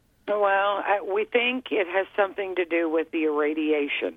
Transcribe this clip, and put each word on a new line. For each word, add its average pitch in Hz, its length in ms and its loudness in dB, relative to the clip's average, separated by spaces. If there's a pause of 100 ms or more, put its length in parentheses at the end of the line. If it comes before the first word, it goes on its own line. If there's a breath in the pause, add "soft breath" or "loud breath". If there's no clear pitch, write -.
(260)
Well, 202 580 2
I, 202 160 2
we 202 240 -2
think 247 460 0
it 196 160 0
has 185 280 0
something 196 420 -2
to 180 100 0
do 170 240 0
with 160 220 0
the 160 120 0
irradiation. 151 920 0